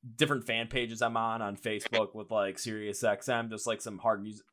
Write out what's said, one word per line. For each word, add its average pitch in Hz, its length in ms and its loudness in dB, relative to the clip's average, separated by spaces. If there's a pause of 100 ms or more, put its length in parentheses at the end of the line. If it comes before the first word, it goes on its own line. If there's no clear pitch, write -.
(180)
different 143 280 4
fan 113 220 0
pages 117 340 -2
I'm 117 140 2
on, 113 260 2
on 101 140 -2
Facebook 107 580 0
with, 107 160 -10
like, 101 300 2
Sirius 107 460 -4
X 104 240 2
M, 117 200 2
just, 110 160 -6
like, 113 160 -2
some 104 160 -8
hard 104 240 2
mus-, 104 320 -10